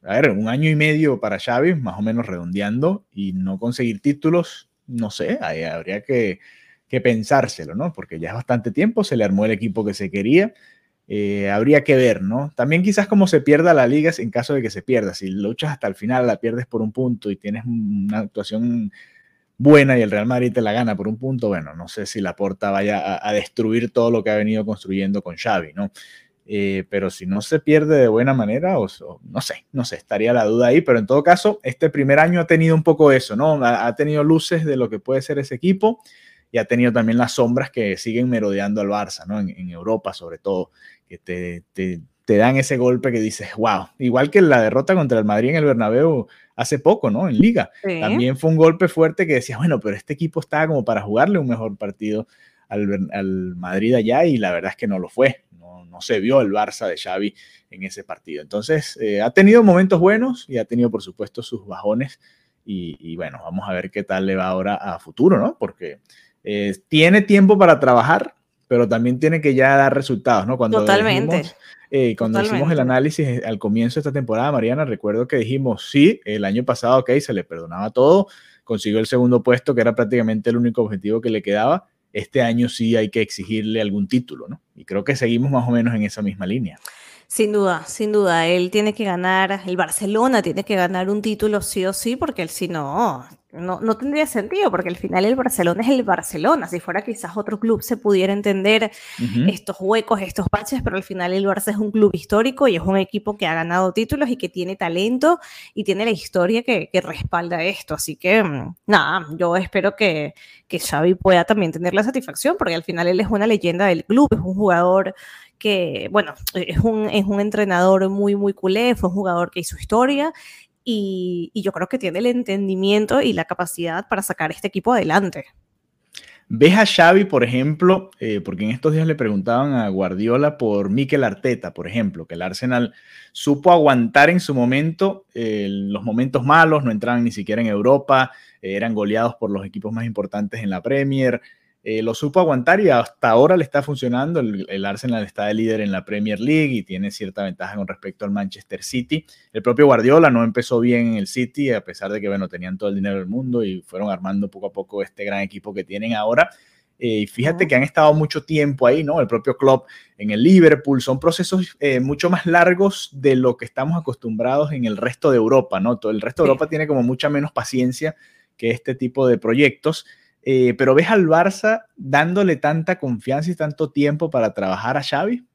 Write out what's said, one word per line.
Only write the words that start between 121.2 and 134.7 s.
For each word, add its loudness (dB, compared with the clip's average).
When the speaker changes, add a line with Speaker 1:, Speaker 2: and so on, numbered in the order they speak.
Speaker 2:
y -6
yo -4
creo -6
que -6
tiene -4
el -2
entendimiento 0
y 0
la -2
capacidad -6
para -2
sacar -6
este -10
equipo -2
adelante. 0
Speaker 1:
¿Ves 8
a 6
Xavi, 6
por 2
ejemplo, 2
eh, -4
porque -6
en -2
estos 0
días 2
le 0
preguntaban 0
a 0
Guardiola 0
por 0
Mikel 0
Arteta, -4
por -12
ejemplo, -4
que -14
el -8
Arsenal -2
supo 2
aguantar 6
en 2
su -4
momento, 0